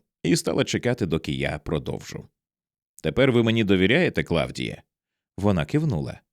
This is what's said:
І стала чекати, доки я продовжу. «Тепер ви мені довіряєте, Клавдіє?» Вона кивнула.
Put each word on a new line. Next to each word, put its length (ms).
І 140
стала 280
чекати, 420
доки 260
я 260
продовжу. 720
«Тепер 300
ви 100
мені 220
довіряєте, 600
Клавдіє?» 580
Вона 260
кивнула. 560